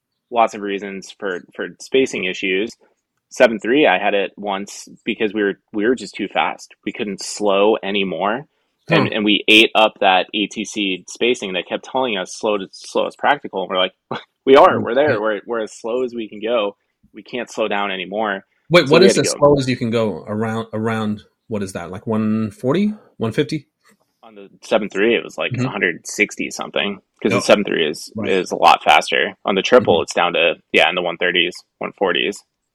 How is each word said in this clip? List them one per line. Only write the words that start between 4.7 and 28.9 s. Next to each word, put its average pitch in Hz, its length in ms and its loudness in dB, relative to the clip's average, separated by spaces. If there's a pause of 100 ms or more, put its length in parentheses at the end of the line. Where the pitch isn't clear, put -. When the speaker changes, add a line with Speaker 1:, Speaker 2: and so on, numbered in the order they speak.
Speaker 1:
because 110 300 -4
we 107 100 0
were, 98 160 -2 (140)
we 104 120 -2
were 127 100 2
just 104 200 -10
too - 120 -6
fast. - 460 -4 (120)
We 98 80 -6
couldn't 101 280 -8
slow 104 640 2
anymore. 98 600 -4 (440)
And, 156 180 2
Speaker 2:
Hmm. - 60 -8
Speaker 1:
and 107 120 -2
we 104 220 2
ate 107 280 8
up 107 260 4
that 92 320 4
A 101 140 -2
T 110 180 -10
C 95 440 -6
spacing 113 440 -2
that 87 140 -6
kept 107 180 -8
telling 127 320 -4
us 92 180 -8
slow 107 220 -2
to, 95 140 -10
slow - 360 -6
as - 80 -12
practical. 120 460 -2
And 92 80 -6
we're 95 100 -4
like, 92 140 0 (180)
<laughs> - 340 -14
"We 135 100 8
are, 151 240 8
we're 107 160 -4
there. 147 140 2 (100)
Speaker 2:
Right. - 20 -6
Speaker 1:
We're, 107 260 -2
we're 113 160 -4
as 101 100 -12
slow 120 300 -6
as 120 100 -6
we 117 160 -10
can 107 100 -16
go. 104 360 -2 (380)
We 107 100 -20
can't 120 260 -10
slow 110 180 -4
down 101 240 -2
anymore." 98 540 -4 (240)
Speaker 2:
Wait, 160 180 4
Speaker 1:
So 135 40 0
Speaker 2:
what 165 100 8
Speaker 1:
we 190 60 8
Speaker 2:
is - 80 4
Speaker 1:
had 147 80 2
to - 60 -2
Speaker 2:
as - 40 -4
Speaker 1:
go. - 60 -10
Speaker 2:
slow 147 180 6
as 131 120 -4
you 127 80 0
can 120 120 -4
go 110 380 -2
around, 110 460 -4
around, 110 480 -4 (260)
what 104 160 -6
is 92 100 -10
that? 85 160 -12
Like 92 160 -14
one 110 460 -2
forty, 175 420 0 (240)
one 113 140 -4
fifty? 147 360 -4 (540)
Speaker 1:
On 113 140 -20
the 98 140 -20 (120)
seven 107 280 0
three, 107 260 2
it 90 80 -2
was - 140 -14
like 82 160 -4
Speaker 2:
Mm-hmm. 123 120 -2
Speaker 1:
a 131 40 -4
hundred 98 360 -4
sixty - 460 -4
something, - 480 -6 (240)
'cause 107 100 0
Speaker 2:
Oh. - 40 2
Speaker 1:
the 87 40 -2
seven 104 220 4
three 85 260 0
is, - 260 -10
Speaker 2:
Right. 107 140 -4
Speaker 1:
is 92 220 0
a 98 40 -4
lot - 280 6
faster. 80 520 2 (100)